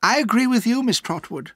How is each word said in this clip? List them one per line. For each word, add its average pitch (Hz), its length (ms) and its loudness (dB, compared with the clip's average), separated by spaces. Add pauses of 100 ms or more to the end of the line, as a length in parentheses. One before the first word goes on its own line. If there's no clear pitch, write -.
I 220 180 2
agree 247 280 2
with 247 180 2
you, 240 160 0
Miss 240 180 0
Trotwood 160 560 -10